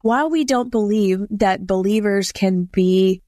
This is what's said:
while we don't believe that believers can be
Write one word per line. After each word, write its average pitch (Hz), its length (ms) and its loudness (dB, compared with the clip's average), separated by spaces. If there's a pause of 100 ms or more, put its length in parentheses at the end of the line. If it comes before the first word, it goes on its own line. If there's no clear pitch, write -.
while 254 280 0
we 320 140 0
don't 247 260 0
believe 202 640 0
that 190 340 0
believers 196 640 0
can 185 340 0
be 185 640 2